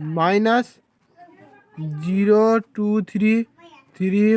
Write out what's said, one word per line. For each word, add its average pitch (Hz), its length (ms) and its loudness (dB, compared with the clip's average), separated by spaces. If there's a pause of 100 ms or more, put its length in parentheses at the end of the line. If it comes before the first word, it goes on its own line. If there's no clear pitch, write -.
(180)
মাইনাস 214 480 0 (1400)
জিরো, 202 380 2 (320)
টু, 208 140 -4 (220)
থ্রি, 214 240 0 (600)
থ্রি, 190 300 0 (120)